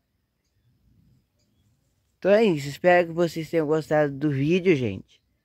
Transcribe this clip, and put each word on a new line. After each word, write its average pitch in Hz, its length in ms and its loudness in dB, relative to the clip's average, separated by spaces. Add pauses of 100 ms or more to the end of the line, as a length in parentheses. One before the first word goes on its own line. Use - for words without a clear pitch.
(2250)
Então 175 100 -2
é 214 140 4
isso. 151 240 0
Espero 175 400 2
que 165 60 -12
vocês 165 360 -4
tenham 160 160 0
gostado 151 480 0
do 143 160 -4
vídeo, 165 460 0
gente. 110 440 -6 (260)